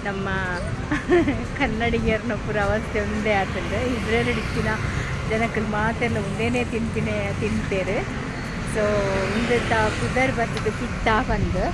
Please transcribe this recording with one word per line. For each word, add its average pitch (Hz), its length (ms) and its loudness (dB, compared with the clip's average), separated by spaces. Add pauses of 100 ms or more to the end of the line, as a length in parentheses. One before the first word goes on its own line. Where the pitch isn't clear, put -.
ನಮ್ಮ 196 260 -2 (720)
<laughs> 285 540 2
ಕನ್ನಡಿಗರ್ನ 233 760 2
ಪೂರ 208 260 -2
ಅವಸ್ಥೆ 208 400 0
ಒಂದೇ 214 340 0
ಆತಂದೆ. 196 640 0
ಇಸ್ರೇಲ್ 226 340 2
ಇತ್ತಿನ 220 380 0 (640)
ಜನಕ್ಕಲ್ 220 380 0
ಮಾತೆಲ್ಲ 220 500 0
ಒಂದೇನೇ 220 460 0
ತಿನ್ಪಿನೇ 220 760 0
ತಿಂತೇರು. 208 880 -2 (500)
So 214 60 2 (520)
ಒಂದು 233 360 0
ತ 233 40 2
ಕುದರ್ 226 580 2
ಬತ್ತದು 220 400 0
ಪಿತ್ತ 208 360 -2 (220)
ಬಂದು. 190 440 2